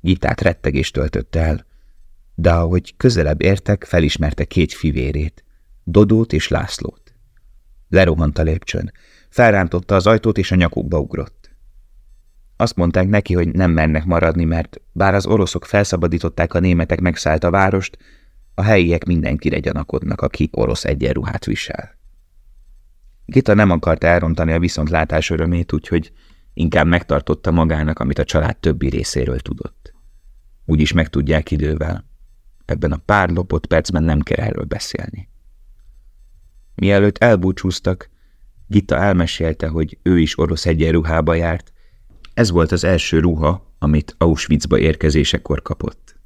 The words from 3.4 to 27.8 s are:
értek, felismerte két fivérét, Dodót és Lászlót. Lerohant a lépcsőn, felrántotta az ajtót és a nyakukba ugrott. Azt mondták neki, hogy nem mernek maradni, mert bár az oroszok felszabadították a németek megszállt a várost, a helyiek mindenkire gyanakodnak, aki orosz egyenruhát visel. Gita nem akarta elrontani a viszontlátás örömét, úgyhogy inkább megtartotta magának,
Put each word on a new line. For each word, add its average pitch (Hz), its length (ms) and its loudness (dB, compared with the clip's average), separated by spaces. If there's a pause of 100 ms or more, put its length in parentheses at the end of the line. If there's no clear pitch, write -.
értek, 98 420 0
felismerte 76 600 -2
két - 280 -2
fivérét, 73 720 -4 (400)
Dodót 107 500 4
és 78 140 -2
Lászlót. - 640 -6 (760)
Lerohant 82 480 2
a 80 60 0
lépcsőn, 85 480 -4 (380)
felrántotta 101 680 2
az 92 120 4
ajtót 110 300 2
és 92 140 -2
a 92 40 2
nyakukba 85 440 0
ugrott. - 520 -10 (1040)
Azt - 200 0
mondták 87 320 2
neki, 101 260 0
hogy 85 200 0
nem 90 180 2
mernek 78 340 2
maradni, 85 380 2
mert 82 380 -4 (100)
bár 95 220 0
az 98 120 0
oroszok 95 400 0
felszabadították 85 880 0
a 87 60 0
németek 85 420 2
megszállt 85 420 0
a 87 60 2
várost, 95 480 0 (560)
a - 80 -6
helyiek 90 440 2
mindenkire - 540 0
gyanakodnak, - 600 -4
aki - 300 -2
orosz - 340 -2
egyenruhát - 600 -4
visel. - 520 -8 (1300)
Gita - 280 2
nem 101 160 4
akarta 82 380 0
elrontani 82 440 2
a 82 80 0
viszontlátás 78 680 -2
örömét, 85 440 -2
úgyhogy 80 380 -4 (420)
inkább 80 340 2
megtartotta 80 640 0
magának, 78 480 0